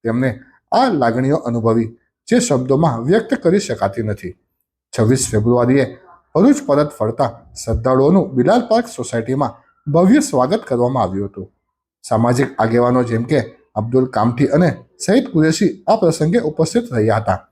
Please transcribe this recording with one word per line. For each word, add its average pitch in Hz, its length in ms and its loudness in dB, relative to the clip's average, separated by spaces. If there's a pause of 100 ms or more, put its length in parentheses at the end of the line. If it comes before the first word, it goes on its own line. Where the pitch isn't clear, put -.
તેમને 120 360 -2 (320)
આ 247 160 2
લાગણીઓ 131 480 0
અનુભવી 117 600 -2 (320)
જે 240 120 4
શબ્દોમાં 135 600 0
વ્યક્ત 220 320 0
કરી 180 240 0
શકાતી 104 440 -4
નથી. 101 320 -8 (640)
છવ્વીસ 123 320 2
ફેબ્રુઆરીએ 120 680 0 (360)
ભરૂચ 233 220 4 (100)
પરત 147 260 0
ફરતા 120 480 -4 (240)
શ્રદ્ધાળુઓનું 131 720 2
બિલાલ 160 260 4
પાર્ક 233 260 0
સોસાયટીમાં 127 680 -4 (380)
ભવ્ય 190 280 4
સ્વાગત 143 420 0
કરવામાં 123 400 0
આવ્યું 98 260 -4
હતું. - 240 -14 (500)
સામાજિક 120 460 0 (100)
આગેવાનો 123 440 2
જેમ 113 220 -2
કે 135 300 -2 (200)
અબ્દુલ 120 320 0
કામઠી 120 400 0
અને 160 380 0 (140)
સઈદ 254 320 0
કુરેશી 160 560 0
આ 208 100 2
પ્રસંગે 170 420 0
ઉપસ્થિત 160 540 -2
રહ્યા 110 240 0
હતા. 104 360 -4